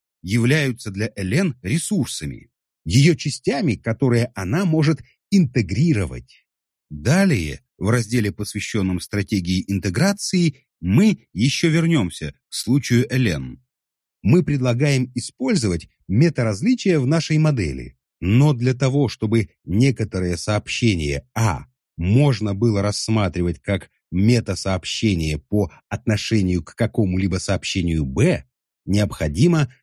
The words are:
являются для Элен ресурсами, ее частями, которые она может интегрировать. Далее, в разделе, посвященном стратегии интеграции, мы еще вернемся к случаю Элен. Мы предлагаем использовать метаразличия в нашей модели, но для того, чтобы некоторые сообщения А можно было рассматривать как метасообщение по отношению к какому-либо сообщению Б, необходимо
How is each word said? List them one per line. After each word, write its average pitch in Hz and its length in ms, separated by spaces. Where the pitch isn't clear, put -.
являются 120 720
для 104 240
Элен 120 480
ресурсами, 98 880
ее 139 300
частями, 180 580
которые 120 600
она 107 300
может 156 360
интегрировать. 110 1120
Далее, 85 720
в 95 100
разделе, 113 420
посвященном 95 680
стратегии 92 680
интеграции, 160 1000
мы 151 540
еще 139 360
вернемся 151 640
к - 40
случаю 120 580
Элен. 78 540
Мы 156 220
предлагаем 127 720
использовать 120 720
метаразличия 147 920
в 123 80
нашей 156 320
модели, 92 580
но 131 320
для 123 220
того, 131 340
чтобы 110 400
некоторые 98 720
сообщения 90 960
А 90 320
можно 107 560
было 104 300
рассматривать 95 760
как - 300
метасообщение 92 1300
по 104 320
отношению 95 760
к - 120
какому-либо 95 640
сообщению 85 680
Б, 98 400
необходимо 104 960